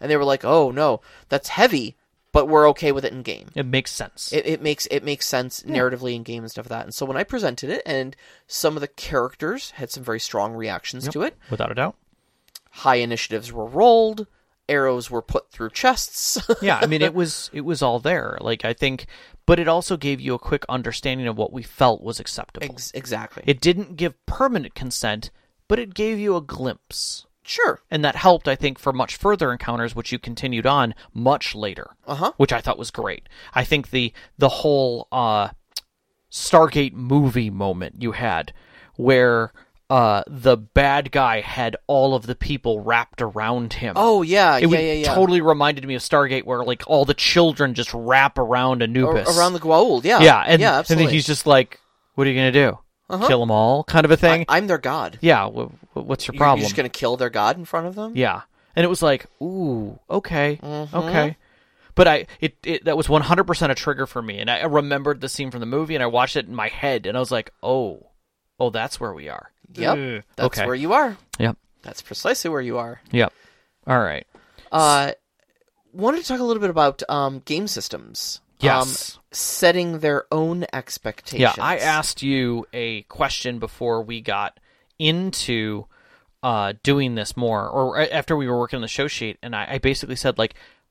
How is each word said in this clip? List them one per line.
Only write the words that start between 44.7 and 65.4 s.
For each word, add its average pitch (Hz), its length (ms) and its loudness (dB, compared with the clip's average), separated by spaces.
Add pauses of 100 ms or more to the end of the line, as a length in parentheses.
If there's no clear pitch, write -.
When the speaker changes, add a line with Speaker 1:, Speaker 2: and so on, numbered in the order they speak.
Speaker 1:
yeah, 160 140 0
yeah. 147 200 0
Speaker 2:
totally 180 260 4
reminded 147 460 2
me 135 80 -4
of 120 80 -6
Stargate, 135 420 2
where, 123 200 -2
like, 120 240 -2
all 143 160 4
the 135 100 2
children 147 600 4
just 120 200 -4
wrap 127 420 4
around 123 460 2
Anubis. 123 460 2
Speaker 1:
Or 170 100 2
around 175 140 4
the 175 80 -6
Goa'uld, 160 420 4
yeah. 190 180 4
Speaker 2:
Yeah, 147 240 10
and, 165 160 2
Speaker 1:
Yeah, 190 180 4
Speaker 2:
and - 100 -2
then 160 100 4
Speaker 1:
absolutely. 156 140 4
Speaker 2:
he's 151 140 0
just 151 200 -2
like, 135 320 4 (380)
"What 139 100 2
are 139 40 2
you 127 60 -2
gonna 131 140 2
do? 127 280 4 (300)
Speaker 1:
Uh-huh. 190 200 0
Speaker 2:
Kill 127 140 4
'em 113 100 0
all?" 117 320 2
kind 160 200 4
of 151 60 2
a 160 60 10
thing? 165 320 4
Speaker 1:
"I, 147 80 4
I'm 202 100 0
their 175 120 0
god." 127 440 -4
Speaker 2:
Yeah, 123 260 4
wh-, 120 220 -8 (220)
wh-, - 140 -8
what's 131 200 -6
your - 80 -10
Speaker 1:
You're, 139 60 -12
Speaker 2:
problem? 139 200 6
Speaker 1:
you're 107 60 0
just 98 100 -4
gonna 131 120 -2
kill 123 280 -2
their 127 140 -2
god 104 260 0
in 175 80 -14
front 165 220 -6
of 185 80 -10
them? 214 220 -10
Speaker 2:
Yeah. 104 240 0 (340)
And 165 100 2
it 180 40 2
was 180 140 -2
like, 143 240 2 (140)
"Ooh, 139 600 -6 (100)
okay, 151 500 -2
Speaker 1:
Mm-hmm. 151 360 -8
Speaker 2:
okay." 160 400 0 (580)
But 175 140 8
I, 151 180 2 (140)
it, 151 240 -4
it, 160 220 -4
that 156 100 2
was 160 120 -2
one 151 140 4
hundred 143 220 4
percent 160 260 0
a 131 60 0
trigger 135 320 -4
for 123 120 -8
me, 104 200 -10
and 107 100 -2
I, 117 80 0
I - 60 -2
remembered 143 560 0
the 139 80 -8
scene 131 240 -8